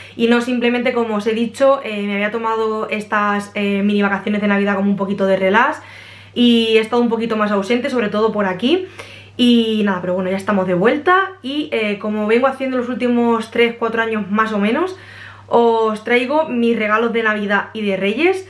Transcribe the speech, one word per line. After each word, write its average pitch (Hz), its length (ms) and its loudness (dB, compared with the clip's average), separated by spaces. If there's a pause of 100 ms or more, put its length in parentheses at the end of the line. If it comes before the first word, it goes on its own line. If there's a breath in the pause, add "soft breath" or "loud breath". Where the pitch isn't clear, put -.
(160 loud breath)
y 233 120 2
no 240 120 4
simplemente, 240 540 0
como 220 220 0
os 202 100 -4
he 220 80 0
dicho, 262 500 2
eh, 208 220 -6
me 202 80 -2
había 208 160 0
tomado 220 580 -2
estas, 208 640 -2
eh, 202 300 -2
mini 202 180 2
vacaciones 202 400 0
de 208 80 0
Navidad 202 280 0
como 196 120 0
un 202 80 0
poquito 196 300 -2
de 190 100 2
relax 214 460 2 (520 loud breath)
y 233 440 4
he - 20 2
estado 240 220 0
un 240 80 0
poquito 226 260 -2
más 208 160 0
ausente, 240 380 0
sobre 233 180 -2
todo 214 240 0
por 208 140 0
aquí. 254 400 0 (500 loud breath)
Y 233 480 4
nada, 190 160 0
pero 180 140 -2
bueno, 185 160 -2
ya 190 80 -2
estamos 196 280 0
de 190 60 0
vuelta 302 600 2 (100)
y, 285 280 -6
eh, 214 280 -2
como 214 280 -4
vengo 233 200 2
haciendo 254 320 -2
los 233 100 -4
últimos 233 640 0
tres, 233 280 0
cuatro 226 220 -2
años 220 300 -4
más 214 240 0
o 208 40 -2
menos, 285 380 0 (580 loud breath)
os 226 480 2
traigo 262 460 0
mis 233 300 0
regalos 220 340 0
de 226 100 0
Navidad 208 520 -2
y 220 80 -8
de 196 160 -2
Reyes, 285 520 0